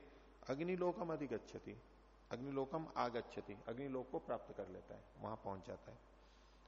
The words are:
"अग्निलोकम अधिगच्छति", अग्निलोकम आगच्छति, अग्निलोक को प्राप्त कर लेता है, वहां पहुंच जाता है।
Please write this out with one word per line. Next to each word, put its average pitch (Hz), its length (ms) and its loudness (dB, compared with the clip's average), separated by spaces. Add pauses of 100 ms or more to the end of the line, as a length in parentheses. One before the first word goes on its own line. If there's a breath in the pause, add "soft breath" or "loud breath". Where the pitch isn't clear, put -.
(480 loud breath)
"अग्निलोकम 175 640 4
अधिगच्छति", 120 680 -2 (480)
अग्निलोकम 135 680 2
आगच्छति, 117 600 2 (120)
अग्निलोक 127 420 0
को 170 80 0
प्राप्त - 380 -2
कर 95 120 -2
लेता 92 260 -8
है, 101 100 -12 (140)
वहां 107 180 0
पहुंच 95 300 -2
जाता - 260 -6
है। 120 60 -14 (680 loud breath)